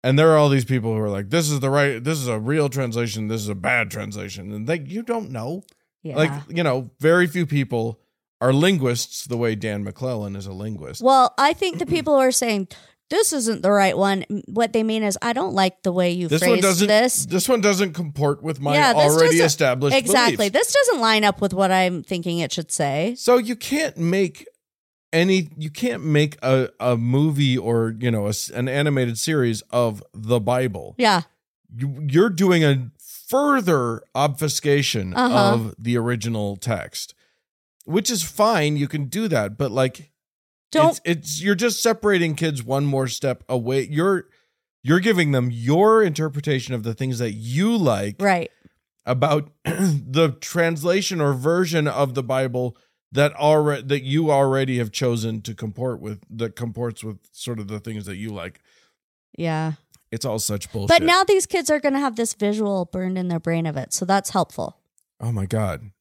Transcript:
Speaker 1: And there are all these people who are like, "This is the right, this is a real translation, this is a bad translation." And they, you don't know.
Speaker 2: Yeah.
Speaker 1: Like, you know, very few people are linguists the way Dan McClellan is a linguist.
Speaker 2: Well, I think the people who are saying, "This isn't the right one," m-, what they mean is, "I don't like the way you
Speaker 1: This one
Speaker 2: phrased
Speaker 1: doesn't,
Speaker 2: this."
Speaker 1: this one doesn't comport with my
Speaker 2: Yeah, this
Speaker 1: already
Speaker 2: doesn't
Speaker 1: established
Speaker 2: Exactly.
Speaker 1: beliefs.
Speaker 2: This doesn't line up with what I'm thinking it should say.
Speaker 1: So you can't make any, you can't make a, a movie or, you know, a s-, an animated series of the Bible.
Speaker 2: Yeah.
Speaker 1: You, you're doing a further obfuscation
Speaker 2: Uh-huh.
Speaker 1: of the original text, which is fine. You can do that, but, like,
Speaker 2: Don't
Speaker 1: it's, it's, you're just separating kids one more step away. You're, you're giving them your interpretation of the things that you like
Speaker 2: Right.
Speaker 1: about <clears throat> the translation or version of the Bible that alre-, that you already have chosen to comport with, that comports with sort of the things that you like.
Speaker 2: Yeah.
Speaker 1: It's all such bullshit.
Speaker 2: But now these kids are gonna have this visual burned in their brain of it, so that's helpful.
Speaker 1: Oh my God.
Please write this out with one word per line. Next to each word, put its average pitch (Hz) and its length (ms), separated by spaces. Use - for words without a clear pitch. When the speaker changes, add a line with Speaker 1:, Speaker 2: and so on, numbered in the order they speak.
Speaker 1:
And 131 160
there 160 120
are 156 60
all 147 120
these 135 160
people 113 280
who 110 60
are 107 100
like, 98 200
"This 156 200
is 143 100
the 135 100
right, 139 340
this 156 160
is 127 80
a 110 120
real 143 300
translation, 117 580
this 110 140
is 104 80
a 101 60
bad 113 360
translation." 101 600
And 107 160
they, 165 120
you 165 240
don't 226 280
know. 131 320
Speaker 2:
Yeah. 147 120
Speaker 1:
Like, 156 160
you 170 140
know, 131 360
very 175 280
few 170 180
people 120 540
are 127 120
linguists 139 720
the 120 120
way 117 180
Dan 104 280
McClellan 104 520
is 98 100
a 98 80
linguist. 101 480
Speaker 2:
Well, 262 360
I 294 160
think 349 260
the 339 80
people 311 280
who 269 40
are 262 120
saying, 214 360
"This 403 240
isn't 226 300
the 196 80
right 196 260
one," 196 320
m-, 208 180
what 220 260
they 220 100
mean 220 200
is, 202 200
"I 233 100
don't 339 200
like 190 300
the 185 80
way 180 200
you 175 160
Speaker 1:
This 156 140
one 180 100
Speaker 2:
phrased 190 120
Speaker 1:
doesn't, 190 240
Speaker 2:
this." 214 400
Speaker 1:
this 185 220
one 240 120
doesn't 196 320
comport 147 500
with 151 160
my 143 160
Speaker 2:
Yeah, 147 180
this 151 100
Speaker 1:
already 160 300
Speaker 2:
doesn't 165 120
Speaker 1:
established 139 520
Speaker 2:
Exactly. 220 520
Speaker 1:
beliefs. 190 40
Speaker 2:
This 440 200
doesn't 466 280
line 220 220
up 202 180
with 190 120
what 185 180
I'm 180 320
thinking 170 360
it 151 120
should 165 200
say. 156 460
Speaker 1:
So 247 200
you 233 180
can't - 420
make 170 480
any, 180 440
you 151 120
can't 240 340
make 151 400
a, 131 240
a 123 200
movie 135 600
or, 113 420
you 120 120
know, 104 140
a 107 40
s-, - 200
an 123 180
animated 131 500
series 123 520
of 113 340
the 113 280
Bible. 104 560
Speaker 2:
Yeah. 208 240
Speaker 1:
You, 135 360
you're 180 200
doing 175 360
a 131 260
further 180 720
obfuscation 139 1000
Speaker 2:
Uh-huh. 120 400
Speaker 1:
of 113 260
the 120 180
original 113 600
text, - 560
which 196 260
is 185 120
fine. 165 520
You 143 140
can 147 160
do 208 240
that, 107 280
but, 135 140
like, 131 400
Speaker 2:
Don't 311 320
Speaker 1:
it's, 165 240
it's, 147 120
you're 196 140
just 220 260
separating 190 540
kids 147 260
one 135 240
more 135 220
step 127 400
away. 127 420
You're, 170 380
you're 160 160
giving 180 320
them 123 180
your 170 540
interpretation 143 680
of 113 100
the 113 100
things 127 260
that 120 120
you 135 460
like 104 420
Speaker 2:
Right. 190 320
Speaker 1:
about 147 520
<clears throat> - 60
the 160 760
translation 170 800
or 143 100
version 156 560
of 131 280
the 135 80
Bible 127 520
that 139 240
alre-, 147 520
that 143 160
you 151 260
already 135 480
have 113 140
chosen 113 520
to 113 120
comport 113 460
with, 104 180
that 113 280
comports 117 440
with 107 160
sort 117 280
of 101 100
the 107 100
things 107 280
that 95 100
you 107 120
like. 92 300
Speaker 2:
Yeah. 160 360
Speaker 1:
It's 113 140
all 113 140
such 104 340
bullshit. 104 160
Speaker 2:
But 330 120
now 349 220
these 381 220
kids 330 240
are 302 100
gonna 277 200
have 254 180
this 233 160
visual 202 580
burned 185 260
in 185 120
their 170 100
brain 165 280
of 147 100
it, 127 160
so - 100
that's 196 280
helpful. - 480
Speaker 1:
Oh 113 100
my 101 140
God. 101 560